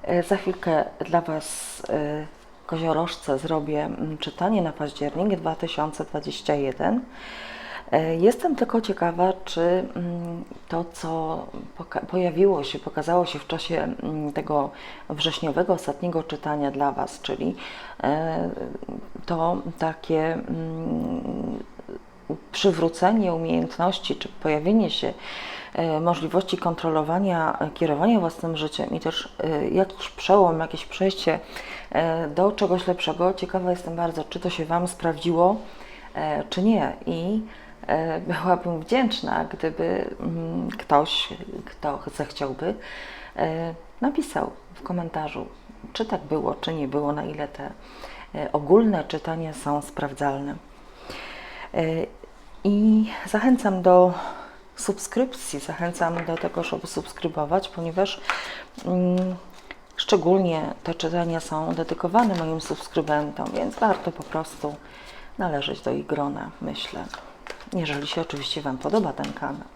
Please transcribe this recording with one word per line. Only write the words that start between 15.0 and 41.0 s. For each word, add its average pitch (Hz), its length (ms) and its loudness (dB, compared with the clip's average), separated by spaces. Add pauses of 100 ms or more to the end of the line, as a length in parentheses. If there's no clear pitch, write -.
wrześniowego 156 640 0
ostatniego 165 500 -2
czytania 151 480 -2
dla 139 200 2
Was, - 300 -6
czyli, - 340 -2 (480)
e, 160 460 0 (760)
to 170 320 2 (200)
takie, 160 560 0
mm, - 1300 -4 (880)
przywrócenie 185 800 4
umiejętności, 165 840 0
czy - 140 -8
pojawienie 165 600 4
się, - 240 -2 (600)
e, 160 260 2
możliwości 170 580 2
kontrolowania, 165 1000 2
e, 160 100 0
kierowania 170 500 4
własnym 165 380 0
życiem 151 320 -2
i 165 100 -2
też, - 400 -4
e, 151 300 2
jakiś - 400 2
przełom, 180 500 6
jakieś 160 260 -4
przejście, 185 540 2 (520)
e, 165 360 2
do 175 240 4
czegoś 185 360 2
lepszego. 180 460 2
Ciekawa 180 380 0
jestem 175 240 -2
bardzo, 165 280 -2
czy - 160 -8
to 180 100 0
się 170 160 -2
Wam 170 220 2
sprawdziło, 170 680 4 (600)
e, 151 340 0
czy 185 140 0
nie. 202 300 4 (120)
I, 175 360 0 (460)
e, 160 340 0
byłabym 175 580 0
wdzięczna, 220 680 0
gdyby, - 720 -2
mm, 165 520 -4
ktoś, - 600 4 (320)